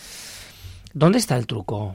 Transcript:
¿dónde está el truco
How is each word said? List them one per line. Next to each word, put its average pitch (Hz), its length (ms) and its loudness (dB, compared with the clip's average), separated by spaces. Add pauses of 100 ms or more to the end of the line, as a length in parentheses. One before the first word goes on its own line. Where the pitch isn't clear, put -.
(960)
¿dónde 170 240 6
está 175 180 2
el 117 100 0
truco 104 480 -4